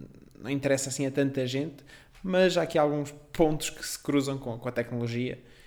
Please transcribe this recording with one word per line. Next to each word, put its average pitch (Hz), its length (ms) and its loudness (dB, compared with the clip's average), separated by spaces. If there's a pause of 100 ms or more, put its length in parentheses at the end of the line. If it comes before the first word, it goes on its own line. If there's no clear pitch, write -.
(400)
não 117 100 -8
interessa 135 400 0
assim 139 160 -2
a 131 60 0
tanta 135 340 2
gente, 135 380 -4 (400)
mas 185 340 4
há 170 60 4
aqui 160 160 2
alguns 147 320 2 (200)
pontos 156 380 2
que - 160 -12
se - 140 -8
cruzam 139 400 0
com, 117 180 -8
com 120 100 -8
a 123 40 -4
tecnologia, 120 720 -4 (240)